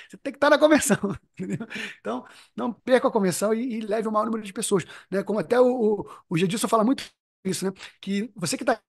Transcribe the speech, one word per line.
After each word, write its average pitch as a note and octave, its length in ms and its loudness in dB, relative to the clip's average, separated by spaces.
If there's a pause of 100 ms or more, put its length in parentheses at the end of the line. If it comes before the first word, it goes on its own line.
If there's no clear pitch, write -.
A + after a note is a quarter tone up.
você - 100 -20
tem - 140 -8
que - 60 -20
tá D4 120 4
na D4 80 8
convenção, D4+ 400 6 (180)
<laughs> - 220 -18
entendeu? F#3+ 280 -6 (340)
Então, A3+ 260 -8 (300)
não A#3+ 160 -4
perca B3 360 2
a - 20 0
convenção G3 440 0
e, A3+ 240 -4
e - 40 -6
leve G#3+ 260 -4
o G#3+ 40 -4
maior G#3+ 140 0
número A3+ 160 -4
de G3 100 -14
pessoas, G3+ 320 -2 (260)
né? F#3+ 120 -2
Como G3+ 160 -4
até A3 220 2
o, B3+ 60 6 (360)
o, - 80 -18 (180)
o F3+ 100 -2
Gedilson G3 300 0
fala A3 160 2
muito C4+ 200 0 (400)
isso, F#3 200 -4
né? F#3+ 80 -2 (280)
Que G3+ 360 -4
você F3 200 -4
que - 80 -10
tá A#3 240 0